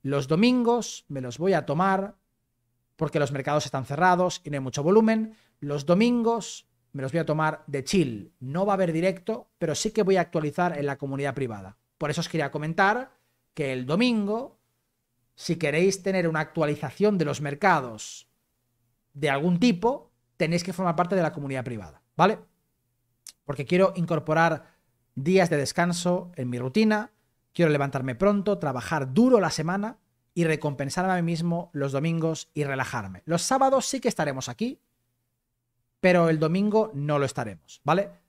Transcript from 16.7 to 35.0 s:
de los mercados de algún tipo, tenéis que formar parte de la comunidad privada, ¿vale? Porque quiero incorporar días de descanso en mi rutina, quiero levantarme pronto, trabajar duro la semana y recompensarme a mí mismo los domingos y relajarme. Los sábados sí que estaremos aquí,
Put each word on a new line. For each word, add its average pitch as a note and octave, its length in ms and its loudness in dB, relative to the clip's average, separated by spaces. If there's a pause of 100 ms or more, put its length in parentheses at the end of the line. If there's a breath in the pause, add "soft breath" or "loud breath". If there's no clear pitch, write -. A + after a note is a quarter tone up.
de D#3+ 80 2
los C#3+ 160 -4
mercados C#3+ 840 -2 (840)
de C#3+ 160 -2
algún E3 300 2
tipo, A#3 520 2 (260)
tenéis E3+ 260 0
que F#3+ 100 -8
formar F3 220 -2
parte F3 200 0
de F#3 80 2
la D3+ 100 0
comunidad C3+ 300 -6
privada, A2 380 -10 (140)
¿vale? F#3+ 240 4 (1040)
Porque C#3+ 200 -8
quiero F3+ 300 4
incorporar D#3+ 800 0 (400)
días F3 340 4
de D3+ 80 2
descanso F3 800 -2
en B2+ 140 -6
mi A#2+ 100 -6
rutina, G#3+ 520 0 (420)
quiero E3+ 180 4
levantarme C#3 420 -2
pronto, G3+ 460 2
trabajar C3+ 540 -4
duro A#3+ 260 6
la F3 100 0
semana F#3+ 480 -4 (380)
y E3+ 80 0
recompensarme D#3 680 -2
a - 20 2
mí F3 80 0
mismo E3+ 500 -2
los C#3 180 -4
domingos D#3+ 640 -2
y D3+ 100 -2
relajarme. B2+ 600 -6
Los E3+ 160 0
sábados C4 460 2
sí C4+ 120 -4
que A#3+ 80 -2
estaremos C#3+ 420 -2
aquí, A#3 300 -6 (1200)